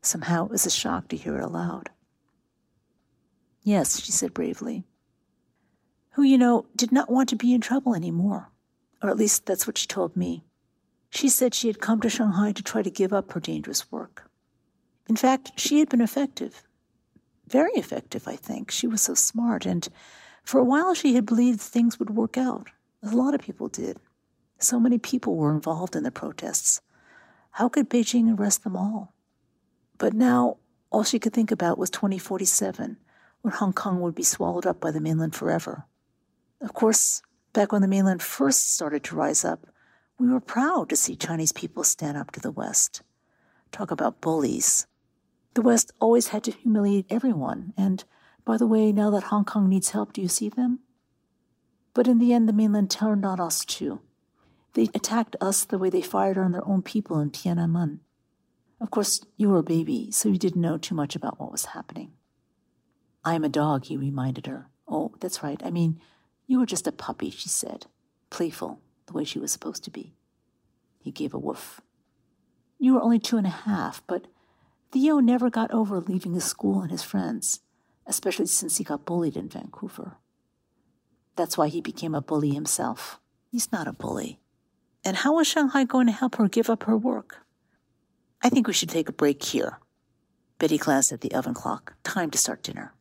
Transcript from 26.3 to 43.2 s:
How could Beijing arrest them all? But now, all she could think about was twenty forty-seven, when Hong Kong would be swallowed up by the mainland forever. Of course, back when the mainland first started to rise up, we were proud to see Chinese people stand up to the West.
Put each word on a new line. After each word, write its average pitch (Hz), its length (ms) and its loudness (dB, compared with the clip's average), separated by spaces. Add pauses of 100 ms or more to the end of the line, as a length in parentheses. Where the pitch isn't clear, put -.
How - 160 0
could 262 220 2
Beijing 226 460 4
arrest 202 280 0
them 185 140 -6
all? 202 360 -4 (840)
But - 160 2
now, 247 440 4 (320)
all 214 140 2
she 226 160 0
could 220 140 -2
think 226 180 2
about 175 260 0
was 185 120 -4
twenty 190 280 -2
forty-seven, - 800 -2 (440)
when 208 120 -2
Hong 190 200 0
Kong 185 280 -2
would 170 140 -2
be 180 80 -6
swallowed 175 420 -2
up 175 140 0
by 165 120 -2
the 156 100 -2
mainland 160 340 -2
forever. 165 500 -4 (760)
Of 233 120 -10
course, - 480 2 (320)
back 202 180 2
when 208 100 4
the 196 60 4
mainland 190 360 2
first - 500 0
started 147 300 -2
to 160 120 -8
rise 151 300 0
up, 165 220 -6 (500)
we 247 120 4
were 254 100 4
proud 269 500 -2
to - 60 -2
see - 200 -2
Chinese 160 360 -2
people - 320 -8
stand 147 340 -2
up 139 140 -10
to - 80 -14
the 135 120 -6
West. - 520 -4 (680)